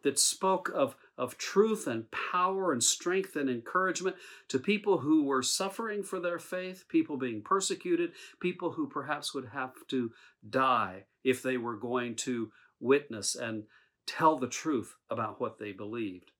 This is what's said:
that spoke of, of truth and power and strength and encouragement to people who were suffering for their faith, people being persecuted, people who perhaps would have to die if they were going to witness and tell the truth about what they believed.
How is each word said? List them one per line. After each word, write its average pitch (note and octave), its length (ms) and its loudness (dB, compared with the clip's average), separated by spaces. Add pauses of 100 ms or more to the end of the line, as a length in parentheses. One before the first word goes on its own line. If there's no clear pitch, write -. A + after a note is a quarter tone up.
that C#3 140 2
spoke - 560 2
of, - 220 0 (220)
of B2+ 200 -6
truth G#3+ 500 4
and A2+ 240 -4
power F#3 600 0
and A#2+ 120 0
strength F#3+ 520 0
and C#3 140 0
encouragement F3+ 640 -2 (320)
to G3+ 100 0
people G3+ 420 2
who D3+ 240 4
were C3+ 200 2
suffering G3+ 600 -2
for F#3+ 160 -6
their F3 200 -2
faith, F#3 480 -8
people D#3+ 300 2
being A#2+ 240 -4
persecuted, F3 680 0 (280)
people F3+ 320 -2
who D#3+ 160 -4
perhaps C#3+ 460 -6
would B2+ 200 -6
have C3 200 -6 (140)
to B2 240 0 (380)
die A2 540 2 (200)
if B2+ 200 4
they C3 140 0
were A#2 180 -4
going A#2+ 400 -2
to A#2 360 -4 (280)
witness B2 560 2
and A2 280 -6 (420)
tell D#3+ 320 4
the B2+ 100 0
truth - 480 -2 (140)
about A2 320 -4
what A2+ 180 -4
they G#2 120 -8
believed. G#2 680 -8